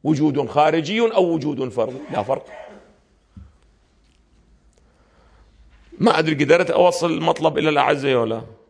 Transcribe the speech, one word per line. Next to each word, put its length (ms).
وجود 440
خارجي 520
أو 240
وجود 340
فردي، 300
لا 100
فرق. 240
ما 200
أدري 260
قدرت 260
أوصل 400
المطلب 480
إلى 100
الأعزة 520
ولا؟ 220